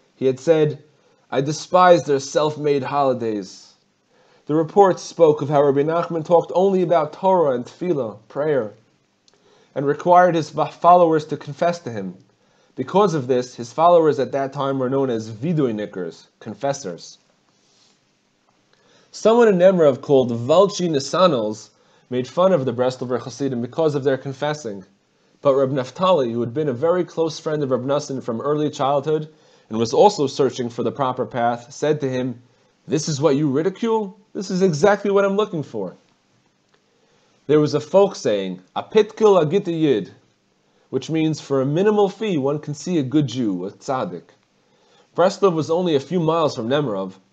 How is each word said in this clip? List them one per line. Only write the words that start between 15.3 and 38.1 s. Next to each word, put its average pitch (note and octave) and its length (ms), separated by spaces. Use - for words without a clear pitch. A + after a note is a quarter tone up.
vidoinikers, G#2+ 960
confessors. G#2 800
Someone A3+ 360
in G3 100
Nemrov F3 440
called C3 300
Valchi F3 580
Nisanels C3+ 800
made B2+ 180
fun F#3 240
of D3 140
the A#2+ 80
Breslover B2 480
Hasidim A#2+ 400
because C#3+ 340
of C3+ 80
their C3+ 140
confessing. C3+ 640
But C#3 140
Reb C#3 160
Naftali, C#3+ 640
who A#2+ 80
had A#2 120
been D3+ 140
a B2+ 60
very E3 320
close E3 340
friend D3+ 240
of C3 80
Reb B2 140
Nosson C#3 360
from A2+ 200
early D3 280
childhood D3 600
and A2 80
was A2+ 160
also D#3+ 340
searching B2 420
for A#2 140
the A2+ 80
proper C3 340
path, A#2+ 460
said D3 300
to C3+ 80
him, B2+ 320
"This D#3 200
is C#3+ 140
what D3 140
you D3+ 140
ridicule? F#3+ 680
This G3 160
is F#3 140
exactly G3+ 480
what G3 140
I'm G3 120
looking G3 240
for." G2 340
There D3+ 140
was C#3+ 160
a D3 40
folk F#3+ 360